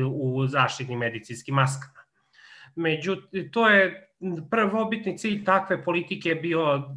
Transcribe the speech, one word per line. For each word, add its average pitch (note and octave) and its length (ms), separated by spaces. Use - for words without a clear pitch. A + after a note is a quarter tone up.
u C3+ 340
zaštitnim B2+ 520
medicinskim A#2 560
maskama. C3+ 460
Međutim, E3 760
to A#3 160
je G3 380
prvobitni A3 680
cilj G#3 260
takve F#3 400
politike E3+ 440
je E3 60
bio D#3 480